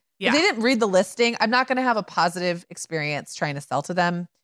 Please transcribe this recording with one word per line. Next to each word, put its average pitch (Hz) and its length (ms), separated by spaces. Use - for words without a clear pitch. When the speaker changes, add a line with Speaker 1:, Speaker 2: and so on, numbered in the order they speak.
Speaker 1:
Yeah. 190 120
Speaker 2:
If - 60
they 302 60
didn't 349 200
read 240 180
the 226 80
listing, 208 520
I'm 220 100
not 254 180
gonna 254 140
have 247 140
a 202 60
positive 175 680
experience 151 640
trying 151 180
to 139 60
sell 139 220
to 180 120
them. 175 320